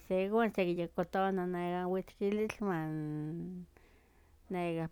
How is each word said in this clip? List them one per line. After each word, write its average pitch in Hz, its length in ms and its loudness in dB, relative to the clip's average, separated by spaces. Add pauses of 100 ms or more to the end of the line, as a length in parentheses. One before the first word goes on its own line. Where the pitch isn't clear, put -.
según 202 460 4
sekiyekotona 180 920 2
nekan 180 420 0
witzkilitl 202 760 -2
man 156 1000 -2 (840)
neka 170 420 -2